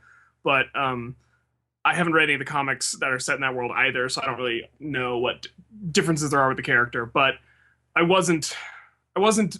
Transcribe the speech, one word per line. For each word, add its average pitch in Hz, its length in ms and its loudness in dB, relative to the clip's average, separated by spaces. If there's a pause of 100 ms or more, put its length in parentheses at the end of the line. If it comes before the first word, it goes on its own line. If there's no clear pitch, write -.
(420)
but, 135 320 2
um, 127 420 -4 (720)
I 156 80 4
haven't 170 200 0
read 156 100 6
any 147 100 2
of 135 40 0
the 139 80 -8
comics 135 460 -4
that 151 180 -4
are 127 80 0
set 139 160 -4
in 135 80 -4
that 131 120 -2
world 123 200 -4
either, 127 340 0
so 139 140 -4
I 135 40 -4
don't 123 120 -4
really 117 300 -4 (120)
know 127 380 -4
what 120 300 -4 (420)
differences 151 400 0
there 143 100 4
are 135 80 4
with 131 80 0
the 127 60 -8
character. 120 420 0
But 135 300 2 (600)
I 165 80 2
wasn't, 170 540 2 (580)
I 185 60 0
wasn't 208 400 2